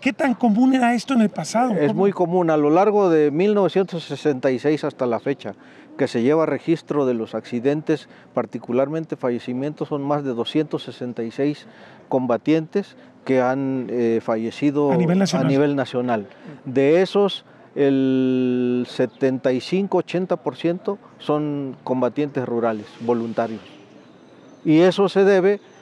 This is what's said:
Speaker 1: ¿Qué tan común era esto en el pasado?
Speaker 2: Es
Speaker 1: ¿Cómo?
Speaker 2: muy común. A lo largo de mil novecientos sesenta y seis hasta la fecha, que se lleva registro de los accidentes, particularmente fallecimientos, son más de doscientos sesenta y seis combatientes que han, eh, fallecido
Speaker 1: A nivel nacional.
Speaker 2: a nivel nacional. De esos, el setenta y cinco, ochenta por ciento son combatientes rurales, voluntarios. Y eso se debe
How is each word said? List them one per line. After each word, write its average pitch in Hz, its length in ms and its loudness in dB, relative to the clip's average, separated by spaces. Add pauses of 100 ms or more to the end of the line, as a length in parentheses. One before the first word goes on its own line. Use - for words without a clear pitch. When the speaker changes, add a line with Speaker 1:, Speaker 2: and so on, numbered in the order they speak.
Speaker 1:
¿Qué 247 120 0
tan 269 220 -2
común 247 400 2
era 240 180 2
esto 247 220 -2
en 233 80 4
el 208 80 2
pasado? 226 420 -2
Speaker 2:
Es 151 160 2
Speaker 1:
¿Cómo? 147 120 0
Speaker 2:
muy 196 120 2
común. 175 380 0
A 156 80 2
lo 147 100 4
largo 196 400 4
de 156 220 4
mil 185 240 2
novecientos 185 500 0
sesenta 139 460 -2
y 127 80 0
seis 147 260 0
hasta 131 220 -4
la 117 120 0
fecha, 113 360 -6 (420)
que 135 120 0
se 120 140 -2
lleva 156 240 2
registro 147 600 -2
de 127 80 0
los 110 200 -6
accidentes, 139 720 -2 (260)
particularmente 131 840 -4
fallecimientos, 131 720 -6
son 143 140 -4
más 147 220 -2
de 131 100 -4
doscientos 151 480 -4
sesenta 123 400 -10
y 113 80 -6
seis 143 360 -4 (420)
combatientes 147 880 0 (280)
que 131 160 2
han, 131 480 -2
eh, 113 320 0
fallecido 135 680 0
Speaker 1:
A 131 60 2
nivel 175 220 2
nacional. 180 280 0
Speaker 2:
a - 20 2
nivel 143 280 2
nacional. 123 500 -2 (380)
De 139 380 4
esos, 196 420 0 (320)
el 127 1120 0
setenta 131 640 -2
y 175 80 -2
cinco, 190 380 -2
ochenta 175 380 -2
por 156 200 -8
ciento 180 420 -4 (200)
son 147 680 -4
combatientes 127 600 -2
rurales, 113 400 -2 (140)
voluntarios. 113 600 -2 (1040)
Y 156 140 4
eso 185 300 4
se 196 160 2
debe 196 360 4 (220)